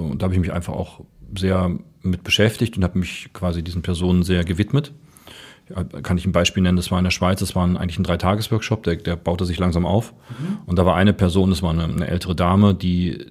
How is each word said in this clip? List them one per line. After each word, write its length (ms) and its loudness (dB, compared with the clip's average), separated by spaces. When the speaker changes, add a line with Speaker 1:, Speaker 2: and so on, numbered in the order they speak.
Speaker 1:
da 80 -2
habe 100 0
ich 40 2
mich 140 0
einfach 200 -6
auch 260 -8
sehr 340 2
mit 200 -2
beschäftigt 540 0
und 60 0
habe 160 0
mich 340 -8
quasi 300 -4
diesen 180 -6
Personen 420 2
sehr 200 2
gewidmet. 480 -2
Ja, 140 -6
kann 160 0
ich 80 -4
ein 80 0
Beispiel 280 2
nennen, 140 4
das 160 0
war 80 2
in 60 2
der 60 2
Schweiz, 280 0
das 160 -4
war 100 2
ein, 120 2
eigentlich 200 -6
ein 60 0
Dreitages-Workshop, 800 -2
der, 140 0
der 180 -6
baute 300 -2
sich 120 -2
langsam 280 2
auf. 260 0
Speaker 2:
Mhm. 360 -8
Speaker 1:
Und 120 -2
da 80 4
war 120 4
eine 160 6
Person, 380 2
das 120 -2
war 80 0
eine, 140 0
eine 220 -4
ältere 280 -2
Dame, 400 6
die, 560 -2